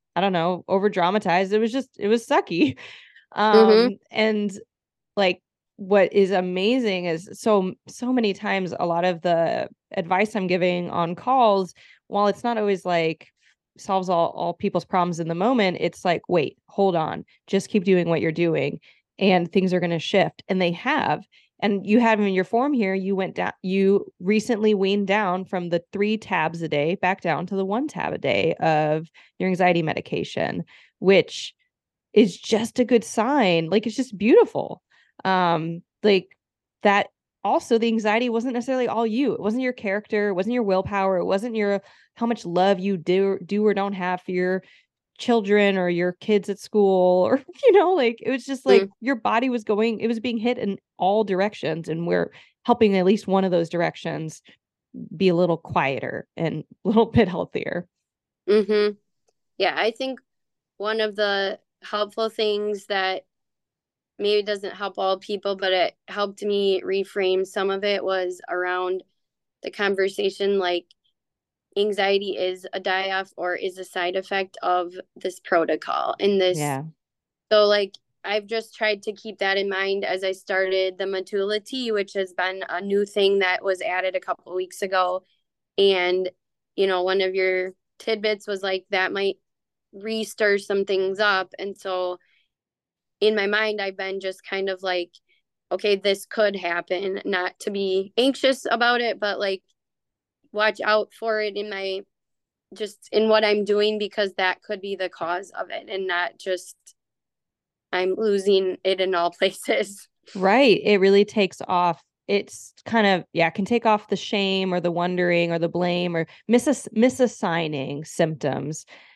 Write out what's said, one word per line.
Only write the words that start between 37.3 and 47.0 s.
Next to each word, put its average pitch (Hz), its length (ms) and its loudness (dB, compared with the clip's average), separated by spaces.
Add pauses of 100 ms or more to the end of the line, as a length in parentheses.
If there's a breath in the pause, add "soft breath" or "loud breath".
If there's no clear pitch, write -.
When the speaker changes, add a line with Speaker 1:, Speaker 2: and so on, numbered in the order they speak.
Speaker 1:
also, 233 340 0
the 233 100 0
anxiety 226 400 0
wasn't 233 260 -2
necessarily 247 340 -2
all 233 180 -2
you. 226 280 -2
It - 60 -6
wasn't 220 220 -2
your 254 100 -2
character. 208 560 -4
It 202 60 -2
wasn't 196 200 -2
your 247 80 0
willpower. 190 560 0
It 170 60 -2
wasn't 220 320 -2
your, 202 260 0 (320 soft breath)
how 226 120 -4
much 233 180 -4
love 180 360 2
you 196 160 0
do, 190 480 0
do 208 220 0
or 202 80 4
don't 202 200 -2
have 180 280 -4
for - 100 -10
your 180 300 0 (560 soft breath)
children 202 600 4
or 180 100 0
your 175 260 0
kids 208 340 0
at 196 100 -6
school, 185 640 4